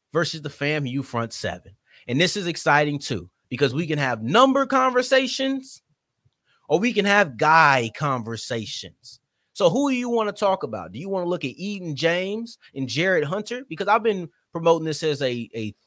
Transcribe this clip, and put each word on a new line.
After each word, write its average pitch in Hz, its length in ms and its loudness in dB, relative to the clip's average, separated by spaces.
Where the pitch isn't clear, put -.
versus 160 280 -2
the 147 60 -10
famu 143 560 -4
front 117 300 -4
seven. - 420 -8
And 123 120 0
this 175 180 2
is 180 100 -4
exciting 151 520 2
too, 90 300 -6
because 127 240 0
we 160 140 -4
can 147 120 -2
have 123 240 -2
number 262 420 4
conversations 262 1160 0
or 160 100 4
we 226 140 0
can 196 120 2
have 202 320 2
guy 143 580 6
conversations. 117 1200 -6
So - 160 4
who 277 200 2
do 262 60 0
you 247 140 -4
wanna 220 220 0
talk 196 320 0
about? 101 280 -8
Do 104 80 -12
you 190 100 -10
wanna 185 180 -4
look 175 180 -2
at 123 120 -8
Eden 180 380 -8
James 185 640 -4
and 131 120 -4
Jared 160 360 0
Hunter? 202 440 -6
Because 180 200 -6
I've 214 160 2
been 190 260 -2
promoting 165 340 2
this 151 180 -4
as 147 180 -2
a, 120 340 -2
a 110 200 -6